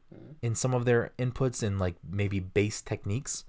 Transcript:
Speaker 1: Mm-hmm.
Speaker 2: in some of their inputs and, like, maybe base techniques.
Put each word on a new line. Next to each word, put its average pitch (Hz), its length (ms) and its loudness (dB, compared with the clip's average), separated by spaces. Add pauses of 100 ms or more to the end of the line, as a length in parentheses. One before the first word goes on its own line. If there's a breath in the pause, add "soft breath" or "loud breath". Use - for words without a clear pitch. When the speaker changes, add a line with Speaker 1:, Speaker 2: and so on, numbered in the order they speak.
(140)
Speaker 1:
Mm-hmm. 135 200 -18 (100)
Speaker 2:
in 113 120 0
some 127 200 2
of 120 100 0
their 120 320 4
inputs 123 460 0
and, 98 160 2
like, 90 160 0 (120)
maybe 98 320 0
base 101 400 0
techniques. - 680 -4